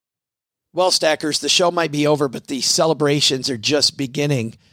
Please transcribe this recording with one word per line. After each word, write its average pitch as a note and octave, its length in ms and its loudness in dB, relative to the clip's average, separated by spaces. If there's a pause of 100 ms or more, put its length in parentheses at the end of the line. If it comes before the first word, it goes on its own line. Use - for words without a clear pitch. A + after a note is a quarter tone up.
(720)
Well, F3+ 160 2
Stackers, D#3 520 0
the - 80 -4
show F3 200 2
might E3+ 220 -2
be D3 160 0
over, D3 200 2
but A2+ 200 -8
the C3 140 -6
celebrations C#3+ 920 0
are A#2+ 60 -6
just C#3 400 0
beginning C3+ 580 -2 (180)